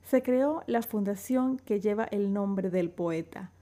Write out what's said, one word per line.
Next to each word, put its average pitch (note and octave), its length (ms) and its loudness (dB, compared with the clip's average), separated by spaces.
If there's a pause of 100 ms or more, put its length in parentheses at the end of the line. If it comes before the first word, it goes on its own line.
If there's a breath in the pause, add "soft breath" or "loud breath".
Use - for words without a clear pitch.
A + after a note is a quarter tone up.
se B3+ 220 2
creó C4 420 2
la A#3 160 0
fundación A3+ 760 0
que G#3 220 -2
lleva G#3 260 0
el G3+ 280 0
nombre G3 380 0
del F3 180 0
poeta E3+ 640 -6 (100)